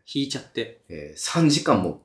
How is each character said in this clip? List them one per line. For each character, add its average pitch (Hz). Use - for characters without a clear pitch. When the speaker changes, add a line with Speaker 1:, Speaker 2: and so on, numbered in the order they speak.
Speaker 1:
引 139
い 135
ち -
ゃ -
っ -
て。 -
Speaker 2:
へ 78
ー。 -
三 165
時 147
間 117
も 82